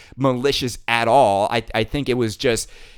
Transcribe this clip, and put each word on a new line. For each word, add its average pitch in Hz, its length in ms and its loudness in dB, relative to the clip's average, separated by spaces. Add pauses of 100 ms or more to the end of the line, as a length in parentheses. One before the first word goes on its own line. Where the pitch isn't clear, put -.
(160)
malicious 131 600 -2 (100)
at 117 180 0
all. 113 460 4
I, 117 100 -2 (100)
I 110 120 -2
think 135 240 -4
it 120 60 0
was 117 220 -2
just, 117 320 -2 (300)